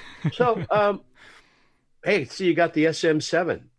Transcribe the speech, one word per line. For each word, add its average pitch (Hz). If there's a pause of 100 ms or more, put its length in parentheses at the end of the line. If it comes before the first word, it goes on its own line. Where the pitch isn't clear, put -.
(320)
So, 226
um, 202 (1000)
hey, 180
so -
you 175
got 165
the 156
S 160
M 156
seven. 160